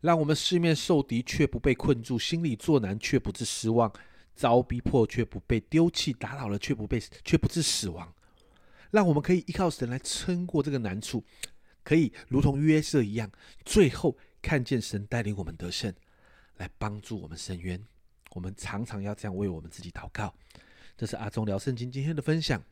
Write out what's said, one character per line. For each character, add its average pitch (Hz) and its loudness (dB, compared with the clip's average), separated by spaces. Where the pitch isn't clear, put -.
让 170 4
我 156 2
们 151 2
四 175 0
面 170 4
受 151 2
敌 120 -2
却 - 2
不 - -2
被 135 2
困 123 0
住， 120 -2
心 165 -2
里 139 0
作 143 4
难 101 -2
却 - 0
不 - -2
致 - -6
失 - -4
望， 113 4
遭 120 4
逼 120 -4
迫 117 4
却 - -2
不 107 -6
被 117 0
丢 165 2
弃， - -2
打 117 -10
倒 135 -8
了 101 -2
却 - -2
不 104 -8
被， 120 0
却 - 4
不 - 4
致 - 0
死 - -2
亡。” 85 -12
让 202 6
我 165 4
们 143 2
可 180 2
以 180 0
依 170 -8
靠 180 0
神 135 -4
来 127 -6
撑 - -4
过 151 0
这 147 -2
个 139 -2
难 101 -4
处， 110 -6
可 147 2
以 160 6
如 131 2
同 139 4
约 156 6
瑟 147 2
一 104 -2
样， 110 -4
最 180 6
后 - 0
看 143 0
见 123 0
神 104 -6
带 117 -2
领 104 -4
我 95 -6
们 82 -10
得 87 -8
胜， 98 -4
来 90 -10
帮 104 -6
助 107 -8
我 82 -14
们 80 -12
伸 90 -8
冤。 90 -6
我 90 -12
们 95 -8
常 - -8
常 107 -8
要 101 -6
这 104 -10
样 92 -6
为 101 -2
我 85 -4
们 80 -16
自 - -18
己 87 -12
祷 - -12
告。 - -8
这 113 -6
是 - -6
阿 104 -6
忠 110 -2
聊 98 0
圣 127 -2
经 123 -6
今 135 -4
天 156 -2
的 147 -4
分 160 0
享。 131 -2